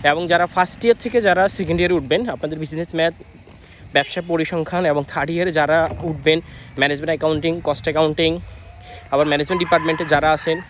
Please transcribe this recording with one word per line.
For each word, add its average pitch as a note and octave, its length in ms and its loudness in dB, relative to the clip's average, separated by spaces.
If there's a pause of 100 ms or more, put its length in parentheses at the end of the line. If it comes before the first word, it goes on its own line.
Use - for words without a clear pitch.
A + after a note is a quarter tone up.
এবং D#3 240 2
যারা E3+ 180 2
ফার্স্ট F3+ 400 -2
ইয়ার A#3 180 6
থেকে A#3+ 180 0
যারা F#3 280 4
সেকেন্ড E3+ 320 -2
ইয়ারে F3+ 180 2
উঠবেন, D#3 300 0
আপনাদের D#3 300 -6
বিজনেস D#3 360 -6
ম্যাথ, E3 180 0 (800)
ব্যবসা C#3+ 340 0
পরিসংখ্যান E3+ 580 -2
এবং D3 220 2
থার্ড D3 220 -4
ইয়ারে E3+ 220 -2
যারা D#3 380 2 (140)
উঠবেন, D#3 360 0 (400)
ম্যানেজমেন্ট C#3+ 340 0
অ্যাকাউন্টিং, D#3+ 500 0
কস্ট D3 200 -2
অ্যাকাউন্টিং, D#3+ 560 0 (720)
আবার C#3+ 160 4
ম্যানেজমেন্ট D3 320 0
ডিপার্টমেন্টে E3 460 0
যারা D3+ 260 2
আছেন D#3+ 260 0 (120)